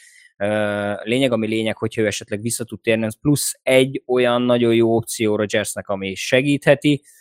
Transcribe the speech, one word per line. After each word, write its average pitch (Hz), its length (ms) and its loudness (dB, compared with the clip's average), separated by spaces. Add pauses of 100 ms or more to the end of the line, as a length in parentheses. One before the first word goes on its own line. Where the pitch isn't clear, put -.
(400)
Ö, 104 540 -2 (100)
lényeg, 123 280 0
ami 110 160 0
lényeg, 110 300 -2
hogyha 113 240 -4
ő 110 40 2
esetleg 104 360 -4
vissza 117 220 -6
tud 110 180 -12
térni, 113 240 2
az 110 140 -6
plusz - 440 -2
egy 131 420 2
olyan 123 360 2
nagyon 120 340 2
jó 113 200 4
opció 107 400 -2
Rodgersnek, 104 520 -4
ami 98 280 -6
segítheti. 143 880 2 (180)